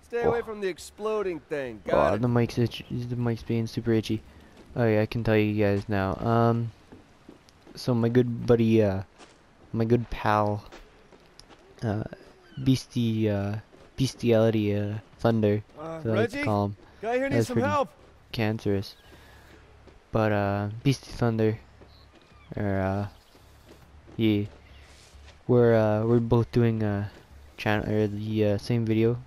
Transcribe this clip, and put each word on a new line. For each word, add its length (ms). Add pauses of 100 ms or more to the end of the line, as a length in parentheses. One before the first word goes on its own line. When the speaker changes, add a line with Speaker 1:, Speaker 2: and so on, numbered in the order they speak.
Speaker 1:
Stay 200
away 180
Speaker 2:
Oh. 20
Speaker 1:
from 180
the 80
exploding 720
thing. 460
Speaker 2:
Oh, 60
Speaker 1:
Got 220
it. 80
Speaker 2:
the 60
mic's 300
itch-, 320
the 260
mic's 260
being 240
super 260
itchy. 300 (540)
Okay, 240
I 60
can 160
tell 140
you 260
guys 260
now. 280
Um, 560 (1000)
so 200
my 140
good 380
buddy, 360
uh, 200 (720)
my 120
good 260
pal, 540 (1160)
uh, 220 (600)
Beastie, 680
uh, 260 (400)
Bestiality, 800
uh, 200 (240)
Thunder, 440 (160)
Speaker 1:
Uh, 240
Speaker 2:
so 100
I 40
like 140
to 60
Speaker 1:
Reggie? 80
Speaker 2:
call 220
him. 100 (240)
Speaker 1:
Guy 160
here 120
needs 60
Speaker 2:
That's 140
Speaker 1:
some 60
Speaker 2:
pretty 140
Speaker 1:
help. 220 (420)
Speaker 2:
cancerous. 640 (1120)
But, 220
uh, 360 (140)
Beastie 300
Thunder, 460 (1000)
or, 240
uh, 260 (1120)
yeah, 280 (1000)
we're, 280
uh, 300
we're 160
both 320
doing, 300
uh, 260 (480)
channel, 320
or 180
the, 400
uh, 120
same 260
video 320 (100)